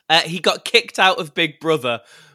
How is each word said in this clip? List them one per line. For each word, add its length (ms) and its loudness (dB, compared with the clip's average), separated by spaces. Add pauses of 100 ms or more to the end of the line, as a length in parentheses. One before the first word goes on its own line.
uh, 120 4
he 180 -6
got 260 -2
kicked 340 0
out 200 4
of 140 -10
Big 280 -4
Brother 400 -2 (340)